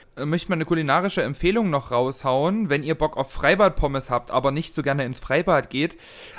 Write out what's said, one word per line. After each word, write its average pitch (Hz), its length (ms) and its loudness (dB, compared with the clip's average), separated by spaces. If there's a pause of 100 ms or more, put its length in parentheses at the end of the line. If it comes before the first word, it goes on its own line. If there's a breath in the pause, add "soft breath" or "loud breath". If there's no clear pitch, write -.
(160 soft breath)
Äh, 131 80 -8
möchte 160 280 -2
mal 180 40 2
eine 160 80 -2
kulinarische 165 580 0
Empfehlung 180 480 0
noch 143 220 -2
raushauen. 139 760 0
Wenn 143 140 2
ihr 156 120 0
Bock 156 220 -2
auf 135 160 -2
Freibad-Pommes 151 760 2
habt, 120 220 -2
aber 131 200 2
nicht 151 220 -6
so 151 100 -4
gerne 139 200 0
ins 127 160 -6
Freibad 156 500 0
geht, 147 280 -2 (420 loud breath)